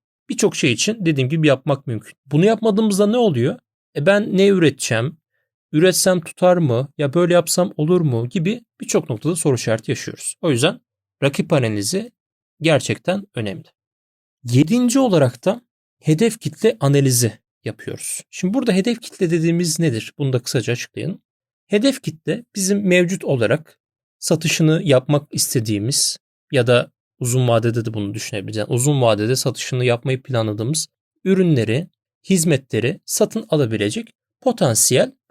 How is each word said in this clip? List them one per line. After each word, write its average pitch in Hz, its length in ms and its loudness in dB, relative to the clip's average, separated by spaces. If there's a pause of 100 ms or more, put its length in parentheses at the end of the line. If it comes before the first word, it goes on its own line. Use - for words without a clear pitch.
(300)
birçok 220 260 0
şey 139 160 2
için 208 340 -4
dediğim 135 240 0
gibi 156 180 0
yapmak 139 400 0
mümkün. 110 260 -8 (120)
Bunu 160 200 2
yapmadığımızda 214 640 2
ne 220 100 0
oluyor? 175 420 0 (360)
E, 147 100 -4
ben 202 320 2
ne 196 100 6
üreteceğim? 143 680 2 (540)
Üretsem 180 500 2
tutar 180 360 2
mı? 139 400 0
Ya 143 160 -2
böyle 175 200 2
yapsam 175 440 0
olur 175 240 2
mu? 120 280 0
Gibi 202 340 -4 (180)
birçok - 280 -2
noktada 147 260 -4
soru 147 200 0
işareti 113 360 -4
yaşıyoruz. - 500 -8
O 165 100 0
yüzden 147 280 0 (440)
rakip 147 300 0
analizi 123 580 -2 (500)
gerçekten 160 640 -2 (120)
önemli. 101 320 -8 (760)
Yedinci 214 560 2
olarak 170 460 2
da 226 160 -2 (400)
hedef 220 380 0
kitle - 400 -2
analizi 135 600 2 (240)
yapıyoruz. - 640 -10
Şimdi 185 240 -4
burada 240 200 0
hedef 196 280 0
kitle - 300 -4
dediğimiz 170 480 0
nedir? 135 380 -2
Bunu 139 160 -2
da 123 60 2
kısaca 120 340 -2
açıklayalım. - 480 -8 (460)
Hedef 262 340 0
kitle - 440 -8 (100)
bizim 202 320 -2
mevcut 180 360 2
olarak 127 560 -2 (400)
satışını 156 640 0
yapmak 143 480 2
istediğimiz 110 840 -2 (340)
ya 123 160 2
da 123 240 2 (280)
uzun 127 280 0
vadede 117 380 0
de 113 80 -6
bunu 104 200 -6
düşünebiliriz. 107 440 -8
Yani 107 160 -4
uzun 135 280 2
vadede 110 340 2
satışını 127 500 -4
yapmayı 123 360 -2
planladığımız 113 640 -4 (360)
ürünleri, 165 640 2 (420)
hizmetleri 160 760 0
satın - 440 -2
alabilecek 113 600 -2 (320)
potansiyel 196 680 2 (200)